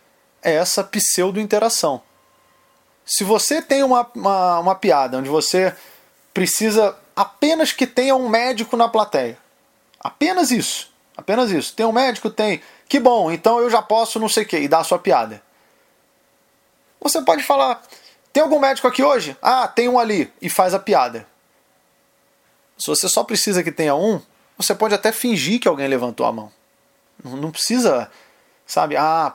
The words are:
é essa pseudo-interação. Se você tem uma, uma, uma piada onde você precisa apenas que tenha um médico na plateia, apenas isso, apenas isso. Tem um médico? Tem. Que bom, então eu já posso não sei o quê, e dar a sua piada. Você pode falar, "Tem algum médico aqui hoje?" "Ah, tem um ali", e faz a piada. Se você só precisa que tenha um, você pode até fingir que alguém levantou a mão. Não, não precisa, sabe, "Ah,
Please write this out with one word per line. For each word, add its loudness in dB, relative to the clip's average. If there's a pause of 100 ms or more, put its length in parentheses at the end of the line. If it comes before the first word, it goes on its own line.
(420)
é 0
essa 0
pseudo-interação. -2 (1000)
Se -4
você 0
tem 0
uma, 2
uma, 0
uma 0
piada 2
onde -6
você 0 (580)
precisa 0 (200)
apenas 0
que -2
tenha 0
um 0
médico -2
na 2
plateia, -2 (640)
apenas -2
isso, -4 (280)
apenas -2
isso. -4
Tem -2
um 2
médico? -2
Tem. -2 (260)
Que 2
bom, 4
então 2
eu 2
já 2
posso 0
não -2
sei 0
o -4
quê, -2
e -2
dar 4
a 0
sua 0
piada. -2 (1600)
Você -2
pode 2
falar, 0 (500)
"Tem 4
algum 2
médico 2
aqui 2
hoje?" 0
"Ah, 2
tem 0
um 2
ali", 0
e -8
faz 2
a -2
piada. 0 (1500)
Se -8
você -2
só 0
precisa -2
que -4
tenha 0
um, 0 (340)
você -2
pode 0
até 0
fingir -2
que -4
alguém 0
levantou -2
a 0
mão. -12 (680)
Não, -14
não -6
precisa, 0 (560)
sabe, -2
"Ah, 0